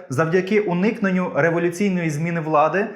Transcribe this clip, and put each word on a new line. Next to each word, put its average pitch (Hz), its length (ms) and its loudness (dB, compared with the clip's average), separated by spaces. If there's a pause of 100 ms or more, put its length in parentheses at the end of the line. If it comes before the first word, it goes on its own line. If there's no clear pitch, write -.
завдяки 175 520 2
уникненню 185 720 0
революційної 170 760 0
зміни 165 300 -4
влади 156 560 2